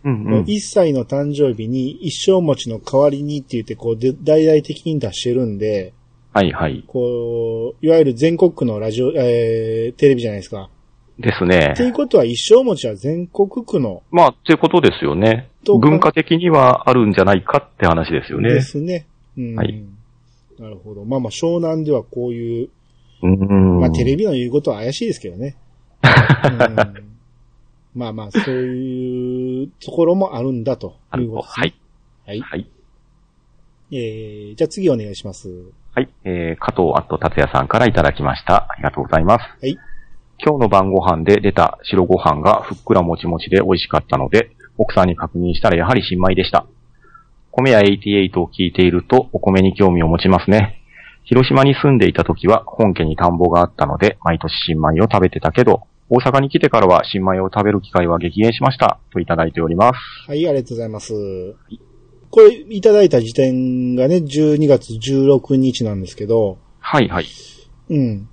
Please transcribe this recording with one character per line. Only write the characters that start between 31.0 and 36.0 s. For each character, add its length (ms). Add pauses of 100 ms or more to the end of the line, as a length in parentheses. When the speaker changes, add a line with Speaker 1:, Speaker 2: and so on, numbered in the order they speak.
Speaker 2:
い 60
う 80
こ 80
と 40
で 60
す 120
ね。 20
Speaker 1:
は 40
い。 80 (520)
Speaker 2:
は 80
い。 60
Speaker 1:
は 160
い。 140 (1200)
Speaker 2:
え 60 (560)
ー、 20
じ 80
ゃ 40
あ 20
次 200
お 80
願 140
い 60
し 100
ま 60
す。 160 (460)
Speaker 1:
は 60